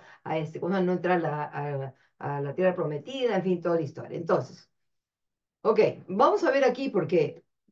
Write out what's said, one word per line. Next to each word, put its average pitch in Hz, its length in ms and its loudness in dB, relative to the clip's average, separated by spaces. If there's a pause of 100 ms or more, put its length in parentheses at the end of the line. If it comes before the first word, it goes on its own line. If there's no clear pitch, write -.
(240)
a 160 140 -4
este, 160 220 -6
¿cómo 190 200 -2
no 180 140 2
entrar 170 320 0
a, 143 600 -4
a, 131 100 -14 (240)
a 143 220 -6
la 143 140 -6
tierra 180 200 2
prometida? 196 600 -2
En 180 80 2
fin, 180 180 0
toda 170 140 0
la 165 60 0
historia. 139 360 -10
Entonces, - 520 -4 (920)
ok, 208 180 4 (280)
vamos 285 360 4
a 302 80 4
ver 277 120 2
aquí 269 260 0
porque, 160 540 0 (280)